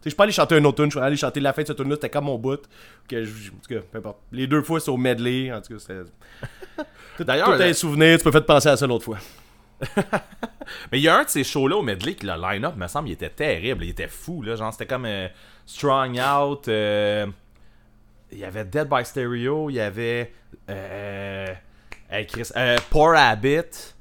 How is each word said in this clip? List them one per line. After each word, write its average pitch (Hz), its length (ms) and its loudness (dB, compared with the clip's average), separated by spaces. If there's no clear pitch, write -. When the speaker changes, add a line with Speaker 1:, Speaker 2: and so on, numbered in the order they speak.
Speaker 1:
Tu 156 60 -2
sais, - 0 -
je - 0 -
suis - 60 -8
pas 202 80 6
allé 208 80 2
chanter 160 260 6
une 147 80 6
autre 139 160 4
tune, 147 100 2
je 147 60 -4
suis 131 80 0
allé 143 100 2
chanter 139 240 -2
la 139 140 0
fin 156 80 -2
de 147 60 -2
cette 147 100 -8
tune-là, 139 160 -2
c'était 147 160 -6
comme 143 160 -2
mon 135 100 -2
bout. 131 240 -4
Que 117 160 -6
je, 107 240 -14
en 95 60 -20
tout 123 80 -10
cas, 107 60 -6
peu 113 80 -12
importe. 104 200 -12
Les 131 140 -4
deux 147 140 4
fois, 160 180 -2
c'est 151 120 -4
au 127 80 0
medley, 127 520 0
en 107 120 -10
tout - 100 -18
cas, 107 60 -14
c'était - 1040 -16
Speaker 2:
<laughs> 175 60 -6
D'ailleurs, 135 220 2
Speaker 1:
tout, 247 100 6
tout - 60 4
un 180 60 6
Speaker 2:
le 170 40 4
Speaker 1:
souvenir, 156 460 6
tu - 60 0
peux 160 80 6
faire 147 120 6
penser 151 240 6
à 135 80 6
ça 143 100 0
l'autre 120 180 -2
fois. 110 120 -8
Speaker 2:
<laughs> 131 60 -6
Mais 127 60 0
il 143 40 0
y 156 60 6
a 175 100 6
un 294 60 4
de - 40 -6
ces 139 160 0
shows-là 143 320 2
au 208 60 0
medley 113 320 -4
que - 120 -12
le 90 140 -4
line-up, 101 360 -4
me 90 100 -8
semble, 143 220 -6
il 90 40 -6
était 78 180 -8
terrible, 110 540 -4
il 87 60 -8
était 80 180 -10
fou, 160 340 -12
là, 113 140 -6
genre, 110 160 -6
c'était 110 140 -12
comme, 123 200 -6
euh, 98 220 -6
Strung 135 540 0
Out, 143 480 0
euh, 104 580 0
il 98 60 -18
y 98 60 -12
avait 98 200 -8
Dead 143 260 -2
by 127 140 0
Stereo, 131 640 -4
il 135 40 -6
y 117 60 -2
avait, 117 520 -4
euh, 98 760 -10
hey, 104 160 -6
Chris, 113 300 -10
euh, 120 200 4
Poor 156 240 6
Habit 135 880 2